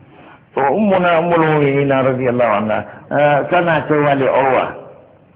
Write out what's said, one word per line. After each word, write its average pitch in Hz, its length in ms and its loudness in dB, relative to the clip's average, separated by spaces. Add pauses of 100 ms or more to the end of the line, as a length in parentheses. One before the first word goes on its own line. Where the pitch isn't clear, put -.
(520)
وأمنا 175 680 0
أم 170 140 0
المؤمنين 147 580 2
رضي 131 380 0
الله 120 160 0
عنها، 107 340 0 (320)
آه، 147 360 2
tana 170 400 0
cewa 147 240 2
li 135 160 0
Urwa, 120 380 0 (720)